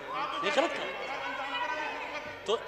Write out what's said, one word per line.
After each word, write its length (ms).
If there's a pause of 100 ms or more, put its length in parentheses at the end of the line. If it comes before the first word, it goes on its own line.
(440)
ये 80
गलत 200
कहा? 140 (1600)
तो 100 (100)